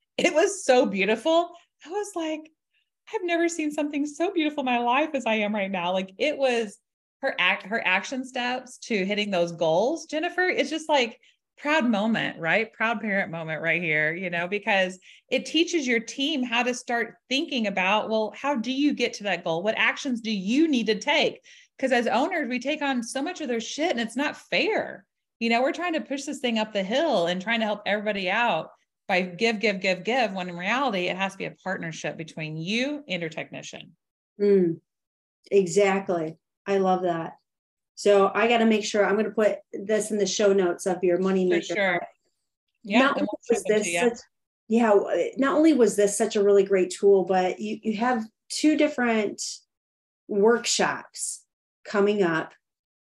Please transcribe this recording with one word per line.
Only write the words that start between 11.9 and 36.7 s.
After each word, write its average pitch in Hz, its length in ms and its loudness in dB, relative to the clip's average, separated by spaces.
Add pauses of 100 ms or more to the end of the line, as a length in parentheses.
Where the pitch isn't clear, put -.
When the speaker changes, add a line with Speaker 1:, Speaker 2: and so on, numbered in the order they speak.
Speaker 1:
right? 185 320 0
Proud 226 280 -2
parent 196 300 -2
moment 160 320 -6
right 165 180 0
here, 156 320 0
you 180 160 -6
know, 175 200 -4
because 196 500 0 (300)
it 233 180 -2
teaches 330 400 0
your 247 140 2
team 277 420 -4
how 240 220 -2
to 247 100 -2
start 233 400 -6 (140)
thinking 262 400 -2
about, 190 420 0
well, 220 260 -2
how 277 200 -2
do 240 160 -4
you 277 200 0
get 226 220 -2
to - 100 -14
that 180 200 -4
goal? 165 180 -2
What 214 160 -2
actions 240 420 -2
do 220 120 -4
you 214 340 2
need 240 200 2
to 208 120 0
take? 294 420 0 (380)
'Cause 262 140 0
as 240 140 2
owners, 294 420 0
we 247 100 -4
take 285 240 -4
on 269 200 -2
so 262 200 -6
much 359 180 -8
of 294 80 -6
their 233 120 -2
shit 302 300 -4
and 240 100 -2
it's 220 160 -6
not 285 200 -4
fair. - 680 -2 (360)
You 226 100 0
know, 233 120 2
we're 294 100 0
trying 330 220 -4
to 294 60 -2
push 277 240 -8
this 294 160 -10
thing 233 180 -2
up 214 140 -4
the 196 100 -2
hill 226 440 0
and 180 140 -2
trying 226 200 -2
to 220 60 0
help 208 200 -4
everybody 202 440 -2
out 208 400 0 (360)
by 185 140 2
give, 196 400 -2
give, 202 200 0
give, 180 240 -2
give, 226 280 0
when 180 160 -6
in 175 80 -10
reality, 196 520 -2
it 175 80 -4
has 190 160 -2
to 190 60 -20
be 180 60 -8
a 160 180 -10
partnership 170 540 -8
between 156 400 -10
you 247 520 -4
and 180 120 -4
your 160 100 -6
technician. - 640 -12 (460)
Speaker 2:
Mm, 185 400 4 (720)
exactly. 190 880 2 (280)
I 196 120 0